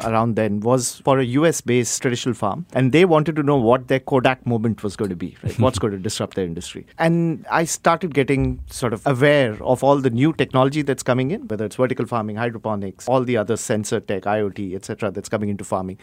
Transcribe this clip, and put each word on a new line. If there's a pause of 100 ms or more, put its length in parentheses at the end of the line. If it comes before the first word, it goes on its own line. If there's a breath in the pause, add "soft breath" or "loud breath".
around
then
was
for
a
U
S
based
traditional
farm.
And
they
wanted
to
know
what
their
Kodak
moment
was
going
to
be,
right?
What's
going
to
disrupt
their
industry. (140)
And
I
started
getting
sort
of
aware
of
all
the
new
technology
that's
coming
in,
whether
it's
vertical
farming,
hydroponics,
all
the
other
sensor
tech,
I
O
T,
et
cetera,
that's
coming
into
farming.